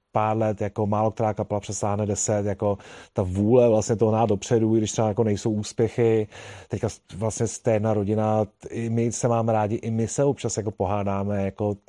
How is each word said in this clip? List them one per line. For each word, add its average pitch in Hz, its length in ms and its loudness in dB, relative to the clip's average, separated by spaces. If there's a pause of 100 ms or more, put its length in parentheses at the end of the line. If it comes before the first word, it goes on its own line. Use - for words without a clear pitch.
(120)
pár 107 240 0
let, 107 240 0
jako 104 260 -2
málo 107 240 2
která 107 240 -2
kapela 104 260 -4
přesáhne 104 460 -4
deset, 104 400 -2
jako 101 320 -2 (340)
ta 110 100 -2
vůle 104 460 4
vlastně 110 280 2
toho 110 140 2
hnát 110 180 2
dopředu, 110 460 2
i 113 40 4
když 107 140 0
třeba 110 160 0
jako 107 160 0
nejsou 104 260 0
úspěchy. 110 760 0 (400)
Teďka 110 200 -4
s-, - 120 -8 (160)
vlastně 110 300 -2
z - 120 -8
té 117 140 2
jedna 107 220 2
rodina, 107 500 2
t-, - 240 -10
i 117 220 -6
my 117 220 0
se - 160 -2
máme 113 240 2
rádi, 107 240 0
i - 140 -6
my 113 180 0
se - 160 0
občas 127 320 -2
jako 107 140 -2
pohádáme, 98 760 -2
jako 101 320 -2 (120)